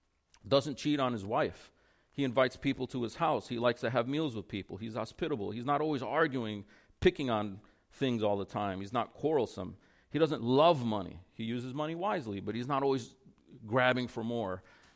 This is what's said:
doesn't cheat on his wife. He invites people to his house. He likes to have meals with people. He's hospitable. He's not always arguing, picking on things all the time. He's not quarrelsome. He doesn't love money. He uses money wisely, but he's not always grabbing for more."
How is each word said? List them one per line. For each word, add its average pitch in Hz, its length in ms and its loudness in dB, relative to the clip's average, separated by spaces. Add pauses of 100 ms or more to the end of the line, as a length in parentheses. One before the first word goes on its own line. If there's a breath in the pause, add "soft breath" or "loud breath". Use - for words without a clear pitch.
(460)
doesn't 139 320 2
cheat 147 220 0
on 127 140 2
his 101 120 -4
wife. 113 460 -2 (400 soft breath)
He 139 120 -2
invites 127 340 2
people 135 300 -2
to 127 160 -4
his 110 140 -6
house. 156 320 0
He 117 100 -4
likes 120 220 2
to 117 100 0
have 120 160 2
meals 143 280 -2
with 101 120 -8
people. 95 300 -8
He's 110 180 -8
hospitable. 120 560 -4
He's 117 140 -8
not 143 160 2
always 151 200 0
arguing, 120 640 0 (340 soft breath)
picking 170 300 4
on 104 300 -2 (320 soft breath)
things 120 320 0
all 104 140 4
the 98 80 -2
time. 101 340 -4
He's 98 140 -10
not 120 200 -2
quarrelsome. 104 640 -2 (320 soft breath)
He 147 100 0
doesn't 151 220 2
love 135 440 6
money. 101 340 -4 (140)
He 113 100 -8
uses 120 300 -6
money 151 200 -4
wisely, 165 460 -4
but 98 160 -6
he's 123 120 -6
not 139 140 0
always 135 320 0 (520)
grabbing 123 420 2
for 117 160 -8
more." 113 400 -4 (320 soft breath)